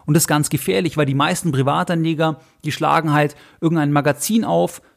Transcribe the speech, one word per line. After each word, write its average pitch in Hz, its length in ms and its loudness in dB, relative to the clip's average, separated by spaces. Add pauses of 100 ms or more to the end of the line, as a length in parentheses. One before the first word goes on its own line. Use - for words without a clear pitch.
Und 151 80 2
das 165 100 4
ist - 40 0
ganz 151 220 0
gefährlich, 185 460 -2
weil 151 120 2
die 135 80 -2
meisten 160 360 -2
Privatanleger, 160 880 -2 (240)
die 147 80 -2
schlagen 151 400 0
halt 147 240 2 (240)
irgendein 156 320 0
Magazin 147 540 0
auf, 170 360 -2 (160)